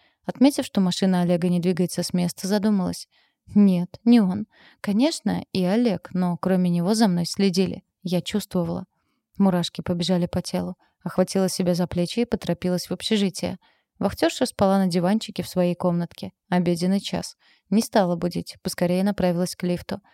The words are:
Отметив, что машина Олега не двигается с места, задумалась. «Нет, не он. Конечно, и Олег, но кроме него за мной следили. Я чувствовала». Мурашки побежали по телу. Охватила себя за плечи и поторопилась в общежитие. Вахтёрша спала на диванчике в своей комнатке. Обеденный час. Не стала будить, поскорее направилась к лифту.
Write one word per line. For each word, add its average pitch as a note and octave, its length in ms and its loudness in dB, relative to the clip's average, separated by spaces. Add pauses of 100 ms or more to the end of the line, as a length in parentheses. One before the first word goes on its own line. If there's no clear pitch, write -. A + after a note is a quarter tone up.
(260)
Отметив, C4+ 400 2
что - 160 0
машина F#3 400 2
Олега F3 280 2
не F3 100 2
двигается F3 440 0
с - 80 -6
места, F3+ 360 -2
задумалась. F#3+ 600 0 (460)
«Нет, F#3 500 4
не A#3 160 6
он. G3+ 280 0 (340)
Конечно, G#3 720 0
и F#3 100 0
Олег, G3+ 500 0
но F3+ 240 0
кроме F3+ 320 2
него F3 260 2
за A3 120 4
мной F3 180 2
следили. F#3 580 0 (180)
Я F3 200 -2
чувствовала». F#3 640 -4 (520)
Мурашки F3+ 440 2
побежали F3 440 0
по F3+ 160 -4
телу. F3+ 340 -6 (280)
Охватила F#3 440 0
себя F3 280 0
за F3 100 0
плечи F3 360 -2
и A#3+ 40 2
поторопилась F3+ 640 -4
в - 20 -4
общежитие. F#3 680 -2 (400)
Вахтёрша A#3+ 480 0
спала G3 320 2
на F#3+ 80 2
диванчике F#3 560 -2
в - 40 -8
своей F3 280 0
комнатке. F3 560 -4 (180)
Обеденный F3+ 500 0
час. - 360 -8 (340)
Не G#3 120 2
стала F3+ 340 2
будить, E3+ 480 -6
поскорее F3+ 400 0
направилась F3+ 520 0
к - 60 -12
лифту. F3 400 -4 (120)